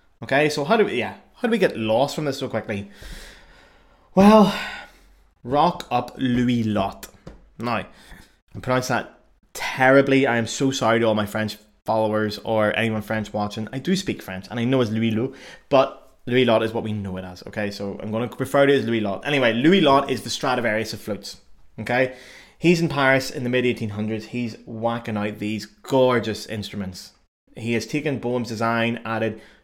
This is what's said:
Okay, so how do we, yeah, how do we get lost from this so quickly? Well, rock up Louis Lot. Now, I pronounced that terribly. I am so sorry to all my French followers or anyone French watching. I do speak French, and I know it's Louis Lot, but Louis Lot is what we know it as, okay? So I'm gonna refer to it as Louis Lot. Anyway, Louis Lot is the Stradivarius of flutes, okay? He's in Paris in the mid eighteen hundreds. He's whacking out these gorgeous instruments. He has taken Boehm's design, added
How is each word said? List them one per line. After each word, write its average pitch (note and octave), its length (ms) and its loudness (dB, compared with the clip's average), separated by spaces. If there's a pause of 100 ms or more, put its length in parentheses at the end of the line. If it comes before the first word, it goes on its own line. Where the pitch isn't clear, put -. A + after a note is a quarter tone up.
(220)
Okay, D3 280 2
so D3 160 -4
how G#3 100 4
do G#3+ 80 4
we, A2 140 -2
yeah, G2+ 160 -4 (220)
how A#3+ 120 -2
do A3 40 0
we A#3 40 2
get F3+ 220 2
lost A2+ 360 2
from D3+ 120 -4
this C3+ 100 -2
so C3 140 -6
quickly? G#2 400 -6 (1200)
Well, G3+ 400 8 (880)
rock D3 480 0
up B2 280 -4
Louis B2 440 0
Lot. G#2 460 -4 (500)
Now, A#2 180 -4
I - 840 -16
pronounced B2+ 300 -2
that - 280 -4 (360)
terribly. C3+ 720 4
I A#2 100 2
am A#2 100 0
so C3+ 260 -2
sorry A#2 280 2
to A#2 60 2
all A2 80 2
my G#2 100 0
French G#2+ 320 -6 (300)
followers G#2+ 580 0
or G#2+ 320 0
anyone A2 240 -2
French G#2+ 320 -6
watching. G#2+ 400 -4
I C3+ 60 -8
do F3+ 180 -2
speak C#3+ 240 -4
French, F#2+ 300 -12
and A#2+ 100 -6
I A#2 40 0
know B2+ 180 2
it's G#2+ 80 -2
Louis A2+ 200 0
Lot, A2+ 220 -2 (380)
but C3+ 320 4 (240)
Louis B2 200 4
Lot A2+ 160 4
is A2 100 -2
what A2 120 -4
we G#2+ 100 -4
know G2 240 -6
it F#2 80 -10
as, F2+ 220 -16
okay? G#2 220 -6
So G2+ 320 -8
I'm G#2+ 80 -8
gonna A2+ 280 -4
refer C#3 260 2
to C#3 80 6
it C3+ 60 6
as A2 80 -2
Louis A2+ 140 0
Lot. G2+ 260 -4
Anyway, C3 260 2
Louis D#3+ 300 6
Lot C3+ 280 4
is A#2+ 120 -4
the A#2+ 80 -10
Stradivarius A#2 640 -2
of G#2 80 -10
flutes, - 400 -10 (360)
okay? B2 380 0 (400)
He's E3 240 4
in E3 80 0
Paris C3+ 420 4
in C3 140 -6
the B2 60 -2
mid B2 160 2
eighteen A2+ 240 -2
hundreds. G#2+ 340 -4
He's A#2+ 400 -6
whacking A#2 540 -4
out G#2 200 -4
these G#2+ 280 -6
gorgeous A#2+ 800 0
instruments. G2+ 680 -10 (420)
He A#2 200 -4
has A2+ 120 -2
taken C#3+ 340 -4
Boehm's A#2+ 280 -4
design, A#2 560 -2
added A2 340 -2 (260)